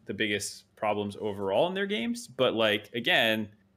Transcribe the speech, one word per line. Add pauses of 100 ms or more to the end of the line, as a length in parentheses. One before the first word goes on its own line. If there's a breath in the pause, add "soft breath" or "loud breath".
the
biggest (100)
problems
overall
in
their
games,
but,
like,
again, (280)